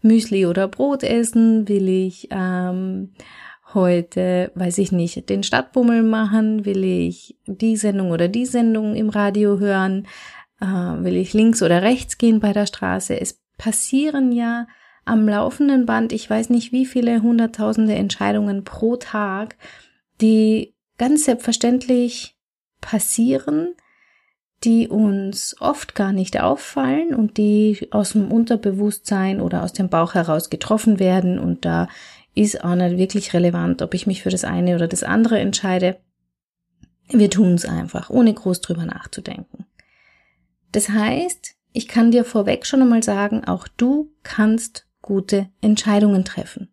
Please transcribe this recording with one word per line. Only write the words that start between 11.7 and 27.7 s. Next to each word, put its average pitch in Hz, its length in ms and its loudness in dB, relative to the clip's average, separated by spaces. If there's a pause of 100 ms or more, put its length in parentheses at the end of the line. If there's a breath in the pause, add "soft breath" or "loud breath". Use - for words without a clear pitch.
rechts 247 360 -2
gehen 220 240 4
bei 208 100 0
der 208 140 0
Straße. 190 540 -4
Es - 220 -10 (160)
passieren 269 760 0
ja 233 340 -2 (380 soft breath)
am 220 220 2
laufenden 254 580 2
Band, 226 260 0
ich 214 180 -6
weiß 220 200 -2
nicht 240 240 0
wie 262 120 2
viele 233 360 0
hunderttausende 220 760 2
Entscheidungen 202 680 -2
pro 233 320 -2
Tag, 208 580 -6 (640 loud breath)
die 220 560 2 (220)
ganz 294 260 2
selbstverständlich 247 1120 0 (460)
passieren, 269 960 -2 (880)
die 226 220 4
uns 196 720 -2
oft - 340 -4
gar 196 200 -2
nicht 185 260 -2
auffallen 277 760 0
und 220 220 0
die 208 560 2